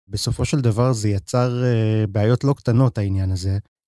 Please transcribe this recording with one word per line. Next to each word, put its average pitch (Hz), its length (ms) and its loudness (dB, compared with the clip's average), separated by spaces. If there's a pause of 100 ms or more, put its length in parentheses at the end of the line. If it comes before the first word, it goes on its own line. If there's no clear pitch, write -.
בסופו 113 380 -4
של 143 160 -2
דבר 120 320 2
זה 107 160 -2
יצר, 123 540 -2
אה, 110 440 0
בעיות 107 360 0
לא 139 100 2
קטנות, 123 440 2
העניין 98 340 -2
הזה, 95 260 -2 (300)